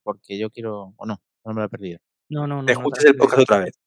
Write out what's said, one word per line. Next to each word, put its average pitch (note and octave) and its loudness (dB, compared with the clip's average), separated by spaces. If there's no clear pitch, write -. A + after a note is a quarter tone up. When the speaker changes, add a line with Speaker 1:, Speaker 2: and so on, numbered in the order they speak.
Speaker 1:
porque G2+ -8
yo G#2+ -6
quiero, G#2 -10
o G#2+ -12
no, G#2+ -8
no A2 -8
me A2 -4
la G#2+ -4
he F#2+ -8
perdido. F2+ -12
Speaker 2:
No, D3 -6
no, C#3+ -6
no, C3 -6
Speaker 3:
Te B2 4
Speaker 2:
no A#2+ -8
te - -10
Speaker 3:
escuches D3 -2
Speaker 2:
la D3 10
has C#3 8
Speaker 3:
el C3+ -10
podcast C3+ 4
Speaker 2:
perdido. B2 6
Speaker 3:
otra G2 2
vez, F2+ -10